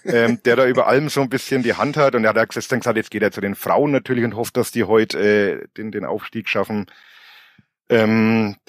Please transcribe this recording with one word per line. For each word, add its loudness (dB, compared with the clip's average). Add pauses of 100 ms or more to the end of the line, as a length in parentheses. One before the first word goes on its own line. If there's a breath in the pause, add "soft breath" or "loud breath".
ähm, 0
der 4
da 4
über 2
allem 2
so -2
ein -2
bisschen -2
die 0
Hand -2
hat. 2
Und 2
er 4
hat -2
ja 2
gestern -4
gesagt, -2
jetzt -4
geht -6
er 2
zu -12
den -4
Frauen 0
natürlich -2
und -4
hofft, -6
dass 0
die -2
heute, 2
äh, 0
den, -10
den -8
Aufstieg -8
schaffen. -4 (1000 loud breath)
Ähm, 2 (120)